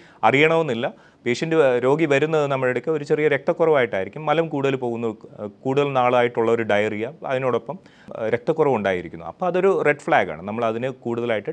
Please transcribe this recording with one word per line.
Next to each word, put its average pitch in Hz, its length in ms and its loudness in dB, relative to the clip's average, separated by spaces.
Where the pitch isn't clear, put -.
അറിയണമെന്നില്ല. 147 680 2
പേഷ്യൻ്റ് 160 300 -2
വ-, 131 240 4
രോഗി 139 260 2
വരുന്നത് 147 420 2
നമ്മുടെ 131 220 0
അടുക്ക് 127 220 -2
ഒരു 147 120 -2
ചെറിയ 151 240 0
രക്തക്കുറവായിട്ടായിരിക്കും. 139 960 0
മലം 156 240 0
കൂടുതൽ 139 260 0
പോകുന്ന, 120 320 -4
കൂടുതൽ 139 460 -2
നാളായിട്ടുള്ള 123 580 2
ഒരു 117 120 2
ഡയറിയ, 107 500 -2
അതിനോടൊപ്പം, 131 540 -4
ആ, 110 120 -6
രക്തക്കുറവ് 143 460 0
ഉണ്ടായിരിക്കുന്നു. 87 500 -4
അപ്പോൾ 85 200 -8
അതൊരു 180 360 2
റെഡ് 143 180 0
ഫ്ലാഗാണ്. 95 420 0
നമ്മൾ 107 240 -4
അതിന് 113 240 -2
കൂടുതലായിട്ട് 120 640 -4